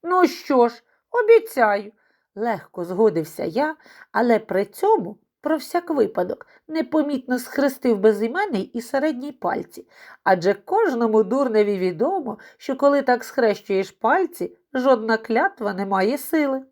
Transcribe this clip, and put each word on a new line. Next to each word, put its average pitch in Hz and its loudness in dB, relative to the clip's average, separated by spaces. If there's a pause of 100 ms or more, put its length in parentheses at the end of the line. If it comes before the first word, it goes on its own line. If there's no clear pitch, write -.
"Ну 359 2
що 247 2
ж, - -8 (280)
обіцяю", 277 4 (440)
легко 196 -6
згодився 175 0
я, 277 -2 (360)
але 233 2
при 202 -2
цьому, 359 -2 (240)
про 302 -2
всяк 349 -6
випадок, 226 -2 (200)
непомітно 294 -2
схрестив 262 -2
безіменний 220 0
і 226 -8
середній 277 -4
пальці. - -8 (360)
Адже 190 2
кожному 233 0
дурневі 214 0
відомо, 214 -2 (200)
що - -6
коли 285 2
так 247 0
схрещуєш 202 -2
пальці, 285 -2 (160)
жодна 233 2
клятва 220 -2
не 196 -6
має 196 0
сили. 277 -2